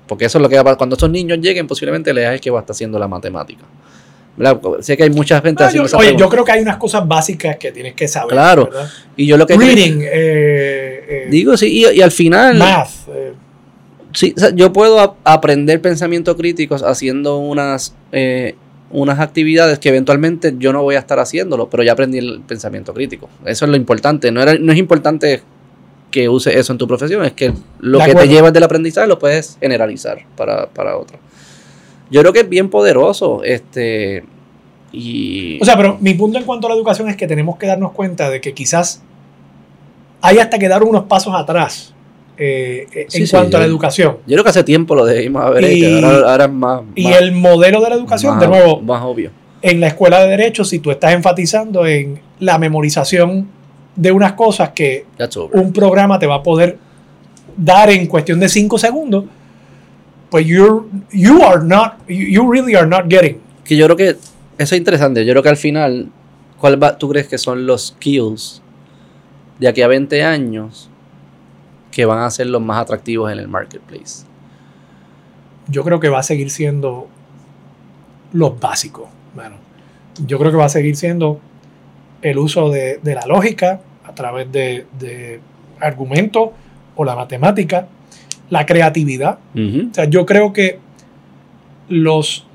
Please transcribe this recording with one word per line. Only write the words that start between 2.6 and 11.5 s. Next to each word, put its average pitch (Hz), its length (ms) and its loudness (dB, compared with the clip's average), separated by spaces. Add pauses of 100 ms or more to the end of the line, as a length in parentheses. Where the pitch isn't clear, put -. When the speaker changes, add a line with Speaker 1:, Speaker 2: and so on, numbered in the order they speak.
Speaker 1:
estar 113 120 -14
haciendo 110 240 -8
la 101 100 -4
matemática. 90 560 -12 (720)
¿Verdad? 127 240 2 (200)
Sé 139 160 -4
que 151 80 2
hay 156 60 4
mucha 147 300 2
gente 151 220 0
Speaker 2:
Ah, 143 40 6
Speaker 1:
haciendo 302 180 2
Speaker 2:
yo, 269 40 -2
Speaker 1:
esa 226 100 0
Speaker 2:
oye, 220 100 6
Speaker 1:
pregunta. 190 160 4
Speaker 2:
yo 185 60 2
creo 240 140 2
que 226 80 0
hay 220 100 2
unas 214 160 -4
cosas 208 280 -4
básicas 160 500 -4
que 131 160 -12
tienes 127 220 -14
que 156 140 -6
saber, 120 220 -6
Speaker 1:
Claro. 143 360 4
Speaker 2:
¿verdad? 139 220 -10 (280)
Speaker 1:
Y 143 100 -2
yo 147 100 4
lo 160 100 4
que 175 100 2
cre- - 100 6
Speaker 2:
Reading, 180 360 4
eh, 147 1080 -2
eh, 139 220 -10
Speaker 1:
Digo, 208 260 2